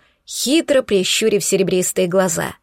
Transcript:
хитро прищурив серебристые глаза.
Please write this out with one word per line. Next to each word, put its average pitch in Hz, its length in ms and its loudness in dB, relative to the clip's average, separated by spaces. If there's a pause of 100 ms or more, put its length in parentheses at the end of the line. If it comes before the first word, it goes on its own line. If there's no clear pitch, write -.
(280)
хитро 277 540 0
прищурив 208 600 0
серебристые 185 640 0
глаза. 170 540 0